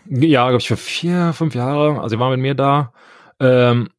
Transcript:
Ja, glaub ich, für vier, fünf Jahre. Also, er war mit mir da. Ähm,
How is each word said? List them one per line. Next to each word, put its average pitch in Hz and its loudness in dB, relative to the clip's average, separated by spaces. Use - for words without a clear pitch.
Ja, 131 2
glaub 123 2
ich, - -6
für 113 -2
vier, 175 -2
fünf 160 -4
Jahre. 143 -2
Also, 110 -4
er 113 -4
war 127 0
mit 131 -2
mir 135 -2
da. 139 0
Ähm, 123 2